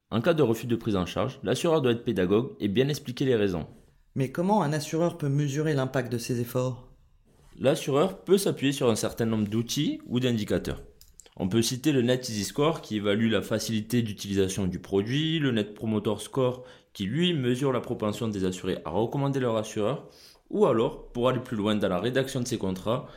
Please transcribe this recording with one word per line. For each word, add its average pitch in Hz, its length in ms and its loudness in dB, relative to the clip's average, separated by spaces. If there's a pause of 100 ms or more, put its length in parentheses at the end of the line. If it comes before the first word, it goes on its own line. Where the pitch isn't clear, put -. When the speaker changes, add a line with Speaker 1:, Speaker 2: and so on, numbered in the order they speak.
Speaker 1:
En 113 120 0
cas 165 120 4
de 156 80 2
refus 117 260 2
de 117 80 2
prise 107 200 0
en 90 100 2
charge, 107 380 -4
l'assureur 151 380 2
doit 123 100 4
être 117 120 -2
pédagogue 101 560 2
et 104 80 0
bien 120 220 2
expliquer 143 360 -4
les 131 100 4
raisons. 95 320 0 (480)
Speaker 2:
Mais 131 160 -2
comment 190 320 2
un 143 100 0
assureur 165 440 -2
peut 147 120 -2
mesurer 147 440 0
l'impact 131 380 -2
de 123 60 -2
ses 120 240 -4
efforts ? 127 480 -4 (680)
Speaker 1:
L'assureur 151 640 2
peut 190 140 6
s'appuyer 143 340 0
sur 139 180 2
un 107 60 4
certain 113 300 -2
nombre 110 220 0
d'outils 120 600 -2
ou 123 120 -2
d'indicateurs. 107 640 0 (540)
On 95 100 -2
peut 107 140 4
citer 127 300 0
le 135 100 4
Net 123 280 0
Easy 107 140 -4
Score 143 380 0
qui 107 160 -6
évalue 104 320 2
la 101 120 2
facilité 110 600 0
d'utilisation 98 680 0
du 87 120 -2
produit, 139 600 0
le 135 120 2
Net 107 220 0
Promoter 107 460 -2
Score 127 440 -2 (300)
qui 101 120 -4
lui 170 280 2
mesure 127 380 0
la 123 100 0
propension 107 460 -4
des 101 180 -2
assurés 92 400 -2
à 76 40 -8
recommander 135 500 0
leur 117 160 0
assureur, 110 540 -2 (400)
ou 208 160 2
alors, 131 480 2
pour 120 160 2
aller 127 100 0
plus 113 160 -6
loin 104 200 2
dans 101 120 0
la 90 120 0
rédaction 127 420 -2
de 117 60 -4
ces 113 100 -2
contrats, 98 600 -4